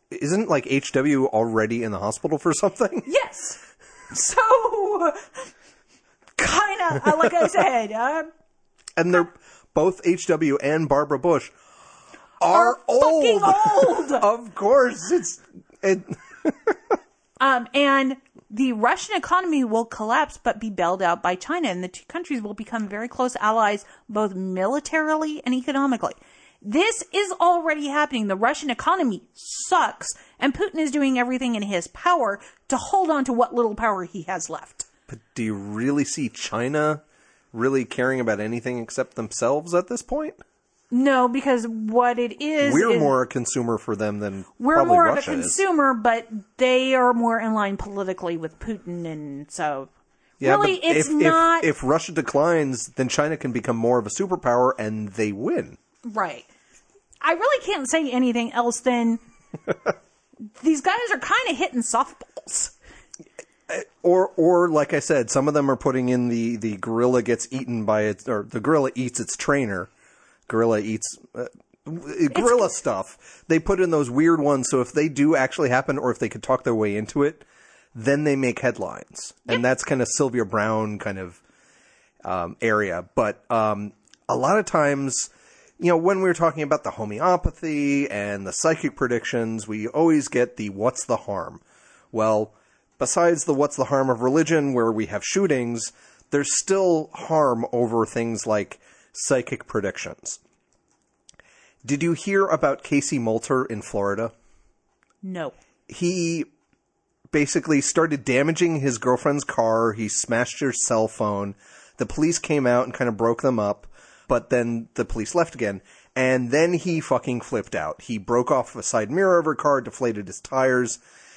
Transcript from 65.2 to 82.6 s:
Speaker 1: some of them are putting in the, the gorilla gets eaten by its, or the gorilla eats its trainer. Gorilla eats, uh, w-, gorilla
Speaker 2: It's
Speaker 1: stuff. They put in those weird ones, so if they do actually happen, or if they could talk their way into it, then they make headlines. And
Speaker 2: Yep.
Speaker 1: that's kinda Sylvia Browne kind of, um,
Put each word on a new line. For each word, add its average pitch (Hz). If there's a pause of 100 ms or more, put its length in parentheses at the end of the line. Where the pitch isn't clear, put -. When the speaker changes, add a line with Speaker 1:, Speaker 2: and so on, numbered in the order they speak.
Speaker 1:
some 143
of 147
them 143
are 131
putting 127
in 123
the, 117
the 107
gorilla 120
gets 117
eaten 120
by 107
its, 104
or 107
the 113
gorilla 139
eats 123
its -
trainer. 110 (580)
Gorilla 113
eats, 107 (180)
uh, 123 (360)
w-, 151
gorilla 220
Speaker 2:
It's -
Speaker 1:
stuff. -
They 160
put 185
in 175
those 147
weird 156
ones, 139
so 131
if 123
they 151
do 147
actually 135
happen, 135
or 127
if 113
they 113
could 107
talk 131
their 120
way 107
into 110
it, 156 (500)
then 139
they 143
make 127
headlines. - (120)
And 117
Speaker 2:
Yep. 120
Speaker 1:
that's 127
kinda 127
Sylvia 123
Browne 107
kind 98
of, 90 (840)
um, 90